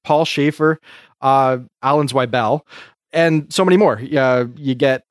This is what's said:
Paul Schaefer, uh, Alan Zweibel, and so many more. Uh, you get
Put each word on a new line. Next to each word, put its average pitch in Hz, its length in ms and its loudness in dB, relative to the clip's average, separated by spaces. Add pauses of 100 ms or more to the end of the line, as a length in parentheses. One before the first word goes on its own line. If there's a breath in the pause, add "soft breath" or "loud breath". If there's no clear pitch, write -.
Paul 156 220 2
Schaefer, 151 520 0 (440 loud breath)
uh, 135 360 2 (240)
Alan 143 260 0
Zweibel, 123 520 -2 (500 loud breath)
and 160 400 0
so 190 140 0
many 185 140 4
more. 143 200 2
Uh, 131 480 0 (100)
you 139 180 -4
get 131 360 0